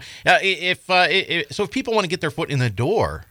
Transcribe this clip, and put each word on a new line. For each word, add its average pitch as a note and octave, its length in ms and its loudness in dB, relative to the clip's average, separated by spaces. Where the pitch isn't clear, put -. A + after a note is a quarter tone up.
Uh, F#3+ 60 6
i-, E3+ 100 6
if, F3+ 480 -2
uh, F#3 40 4
i-, F3+ 360 4
i-, E3 200 -2
so - 120 -4
if F#3+ 80 -4
people B3 240 -4
want G#3 100 2
to F3 40 -4
get E3+ 120 -4
their D#3+ 120 -2
foot E3 180 -6
in C3+ 80 0
the B2 100 2
door, A2 640 -2